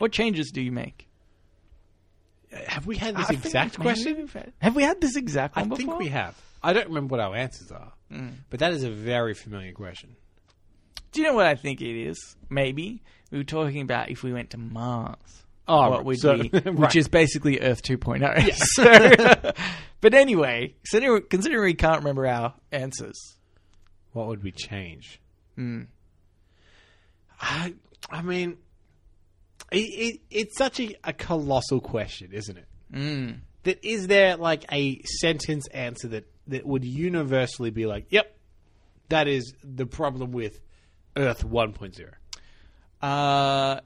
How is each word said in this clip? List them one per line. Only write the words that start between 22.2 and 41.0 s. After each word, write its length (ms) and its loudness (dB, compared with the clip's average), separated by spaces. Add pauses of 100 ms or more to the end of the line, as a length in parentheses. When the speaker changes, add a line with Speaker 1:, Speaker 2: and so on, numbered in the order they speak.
Speaker 1:
our 260 -2 (180)
answers. 460 -8 (960)
Speaker 2:
What 140 -6
would 180 -8
we 80 -8
change? 680 -14 (340)
Speaker 1:
Hmm. 280 -8 (1600)
Speaker 2:
I, 340 -6 (360)
I 120 -8
mean, 360 -4 (1120)
it, 60 -2
it, 420 -4 (100)
it's 280 -4
such 220 0
a, 140 -6 (100)
a 80 -6
colossal 680 -2
question, 520 -8
isn't 240 -12
it? 100 -20 (260)
Speaker 1:
Mm. 460 -8 (260)
Speaker 2:
That 200 -4
is 220 -4
there, 300 6
like, 360 -2
a 320 -2
sentence 640 -2
answer 400 -10
that, 180 -8 (220)
that 180 -8
would 180 -2
universally 840 -2
be 160 -4
like, 240 -6
"Yep, 260 2 (720)
that 200 4
is 340 -2
the 240 -8
problem 460 -6
with 280 -8 (560)